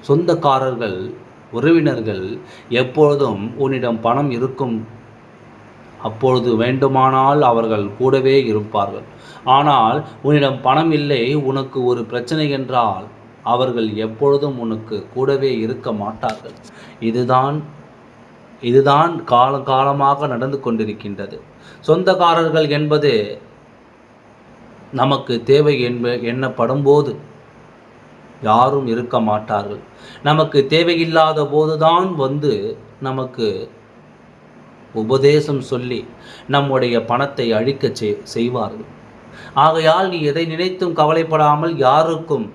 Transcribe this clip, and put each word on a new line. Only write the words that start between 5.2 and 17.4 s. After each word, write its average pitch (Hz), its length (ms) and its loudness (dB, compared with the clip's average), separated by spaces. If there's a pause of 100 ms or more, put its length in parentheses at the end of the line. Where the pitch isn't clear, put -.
அப்பொழுது 123 540 0
வேண்டுமானால் 131 880 2
அவர்கள் 113 440 2 (100)
கூடவே 131 480 2
இருப்பார்கள். 104 640 -4 (380)
ஆனால் 135 540 4 (240)
உன்னிடம் 139 380 2
பணம் 156 320 2
இல்லை, 143 300 0 (120)
உனக்கு 135 500 -4
ஒரு 123 200 0
பிரச்சனை 123 460 -4
என்றால் 120 560 -2 (380)
அவர்கள் 120 500 0
எப்பொழுதும் 135 640 -2
உனக்கு 110 380 -8 (180)
கூடவே 135 440 0
இருக்க 113 340 -6
மாட்டார்கள். 110 640 -8 (440)
இதுதான், 127 560 0 (1080)